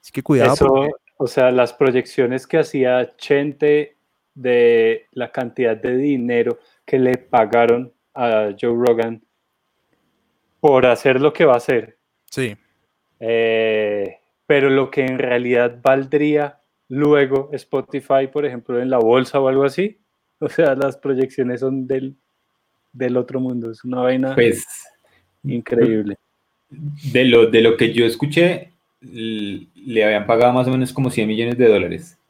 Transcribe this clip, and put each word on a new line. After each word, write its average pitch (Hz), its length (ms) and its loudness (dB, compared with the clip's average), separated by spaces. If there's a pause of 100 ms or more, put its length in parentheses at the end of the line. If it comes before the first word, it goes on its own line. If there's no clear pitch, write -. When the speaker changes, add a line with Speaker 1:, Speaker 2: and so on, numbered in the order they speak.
Speaker 1:
Así - 100 -20
que - 100 -8
cuidado 131 320 2
Speaker 2:
Eso, 143 140 2
Speaker 1:
porque 135 240 2 (240)
Speaker 2:
o 135 120 -6
sea, 127 240 2
las 123 200 0
proyecciones 127 760 -2
que - 120 -2
hacía 127 580 -2
Chente 147 800 -2 (400)
de 117 800 2
la 120 180 -10
cantidad 120 460 -4
de 127 180 -4
dinero 120 640 -2 (260)
que 131 140 0
le 127 180 2
pagaron 117 760 0 (220)
a 110 360 -2 (100)
Joe 120 160 -2
Rogan 113 460 0 (1400)
por 131 260 4
hacer 127 360 2
lo 147 100 2
que 165 140 0
va 135 80 6
a 120 40 2
hacer. 117 400 -4 (320)
Speaker 1:
Sí. 120 260 -6 (640)
Speaker 2:
Eh, 110 1000 -2 (280)
pero 139 240 2
lo 135 200 0
que 135 160 -2
en 131 140 -4
realidad 123 640 0
valdría 143 760 0 (300)
luego 139 640 0
Spotify, 135 760 -4
por 147 140 -4
ejemplo, 123 360 -6
en 127 80 -4
la 131 80 0
bolsa 123 420 2
o 135 80 2
algo 135 160 2
así, 175 360 -4 (400)
o 151 80 -6
sea, 147 260 0
las 135 220 -4
proyecciones 131 640 -4
son 131 260 -6
del, 135 300 -6 (800)
del 123 240 -4
otro 123 240 -4
mundo. 120 300 -8
Es - 120 -20
una 127 160 -6
vaina 131 360 -2
Speaker 3:
Pues, 117 300 0 (800)
Speaker 2:
increíble. 113 760 -2 (520)
Speaker 3:
de 139 560 -4
lo, 117 220 6
de 113 140 4
lo 113 160 4
que 113 160 0
yo 117 120 2
escuché, 156 680 -2 (300)
l-, 107 720 -10
le 113 300 -2
habían 104 200 0
pagado 117 280 2
más 127 140 0
o 131 40 -2
menos 127 220 -4
como 131 160 -2
cien 113 180 -2
millones 117 300 -4
de 123 100 4
dólares. 90 500 0 (120)